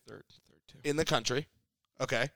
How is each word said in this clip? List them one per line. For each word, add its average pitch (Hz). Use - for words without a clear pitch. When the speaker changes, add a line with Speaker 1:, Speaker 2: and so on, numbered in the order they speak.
Speaker 1:
Third, -
third -
two. -
Speaker 2:
in 143
the 160
country, 131
okay? 131